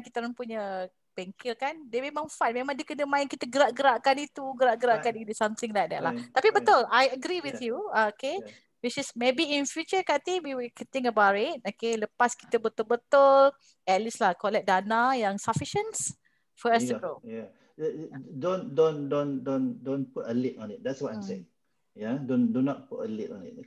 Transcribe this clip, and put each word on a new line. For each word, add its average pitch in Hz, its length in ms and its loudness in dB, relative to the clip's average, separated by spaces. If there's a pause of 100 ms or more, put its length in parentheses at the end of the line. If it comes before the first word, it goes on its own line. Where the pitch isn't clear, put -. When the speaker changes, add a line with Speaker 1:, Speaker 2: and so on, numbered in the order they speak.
Speaker 1:
kita - 160 -6
orang 240 160 -8
punya 202 480 -6 (320)
bengkel 196 400 -8
kan, 311 320 -6
dia 233 80 -2
memang 294 320 -6
fun. 240 240 0
Memang 254 240 -4
dia 302 80 -6
kena 285 240 -4
main 285 160 2
kita 277 240 -8
gerak-gerakkan 262 720 4
itu, 285 220 -10 (100)
gerak-gerakkan 233 640 2
Speaker 2:
Fine. 220 80 -10
Speaker 1:
ini, 214 80 -6
something 220 400 -2
like 175 160 0
that 160 160 -4
lah. 240 80 -2
Speaker 2:
Fine, 240 160 -10
Speaker 1:
Tapi 392 240 4
Speaker 2:
fine. - 80 6
Speaker 1:
betul, 359 180 8 (140)
I 254 160 8
agree 320 320 -4
with 269 160 -8
Speaker 2:
Yeah. 233 160 -4
Speaker 1:
you. - 20 -6 (140)
Okey. 220 480 0
Speaker 2:
Yeah. 214 160 -12 (320)
Speaker 1:
Which 247 160 -6
is - 160 -8
maybe 254 320 0
in 285 160 0
future, 330 400 -2
Kati, 339 320 0
we 294 160 -8
will 247 160 -6 (240)
think 247 160 0
about 202 240 6
it. 269 320 -2
Okey, 226 340 -4
lepas - 380 0
kita - 240 -2
betul-betul 269 880 6 (320)
at 190 160 2
least 220 240 -4
lah 190 160 4
collect 208 260 0
dana 220 540 2
yang 202 240 -2
sufficient - 760 -4 (380)
for - 160 -2
us 233 160 4
to 120 80 -2
Speaker 2:
Yeah, 151 80 -10
Speaker 1:
grow. 151 240 -8
Speaker 2:
yeah. 113 240 -12 (300)
Uh, 156 320 -6
uh, 135 80 -14 (160)
don't, 165 400 -4
don't, 151 320 2
don't, 143 320 -2
don't, 131 400 -2
don't 135 320 -4
put - 160 -10
a 117 80 -2
lid 123 240 -2
on 107 80 -12
it. 101 160 -12
That's 131 160 -6
what 113 160 -6
I'm 104 80 -8
Speaker 1:
Hmm. 98 80 -10
Speaker 2:
saying. 92 140 -12 (500)
Yeah, 113 240 -4
don't, 123 320 0
do 127 80 0
not 135 320 -4
put - 120 -8
a 110 40 -6
lid 107 240 -8
on 101 80 -14
it. - 160 -16 (100)